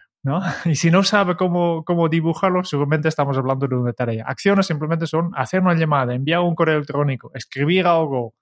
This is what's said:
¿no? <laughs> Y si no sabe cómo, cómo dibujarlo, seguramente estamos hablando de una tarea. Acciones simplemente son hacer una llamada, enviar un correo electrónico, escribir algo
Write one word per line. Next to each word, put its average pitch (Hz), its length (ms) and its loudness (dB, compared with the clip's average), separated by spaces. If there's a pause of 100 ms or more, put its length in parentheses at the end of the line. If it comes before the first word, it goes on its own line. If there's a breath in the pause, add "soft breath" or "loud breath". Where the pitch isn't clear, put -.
(240)
¿no? 143 160 -2
<laughs> 180 240 -6
Y 165 100 2
si 165 160 2
no 190 140 4
sabe 190 320 0
cómo, 175 480 0
cómo 170 240 2
dibujarlo, 165 560 0
seguramente 147 420 0
estamos 143 320 0
hablando 131 300 -2
de 127 80 -2
una 123 160 0
tarea. 117 340 -4
Acciones 196 400 0
simplemente 160 400 -2
son 165 300 -2
hacer 147 240 0
una 180 160 4
llamada, 143 400 0
enviar 156 240 0
un 175 160 0
correo 156 220 2
electrónico, 143 540 -4
escribir 151 540 0
algo 143 560 0